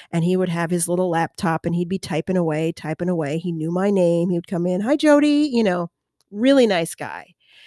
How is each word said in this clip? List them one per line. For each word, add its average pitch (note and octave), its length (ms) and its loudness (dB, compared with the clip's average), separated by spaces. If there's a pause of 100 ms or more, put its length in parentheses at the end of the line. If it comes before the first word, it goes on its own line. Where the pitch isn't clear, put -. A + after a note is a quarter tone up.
(120)
And E3 120 0
he F#3 140 2
would F#3 120 0
have E3+ 220 -2
his F3 160 -2
little F3+ 220 0
laptop E3 560 -2
and E3+ 100 -2
he'd F3 140 -2
be F#3+ 100 -4
typing E3+ 380 -4
away, D#3+ 360 0
typing D#3+ 360 -6
away. D#3+ 300 -2
He F3 120 -6
knew D#3+ 200 -4
my F#3 200 0
name. F3 380 2
He F3 80 0
would F3 100 -6
come F3 200 -2
in, F3+ 140 -2
"Hi, A#3+ 140 0
Jody," D4 560 4
you A#3 120 2
know, F3+ 260 0 (420)
really B3+ 360 4
nice E3+ 280 0
guy. F2 380 -12 (340)